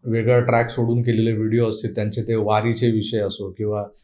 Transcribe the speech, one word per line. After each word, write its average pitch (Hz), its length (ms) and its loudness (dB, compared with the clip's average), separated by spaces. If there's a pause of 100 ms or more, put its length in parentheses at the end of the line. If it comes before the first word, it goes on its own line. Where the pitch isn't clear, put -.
वेगळा 117 360 2
ट्रॅक 120 300 2
सोडून 117 320 0
केलेले 113 300 2
व्हिडिओ 110 380 0
असतील, - 260 -6
त्यांचे 107 260 -2
ते 113 140 -2
वारीचे 110 560 2
विषय 107 260 -2
असो 98 400 -4
किंवा 104 280 -4 (180)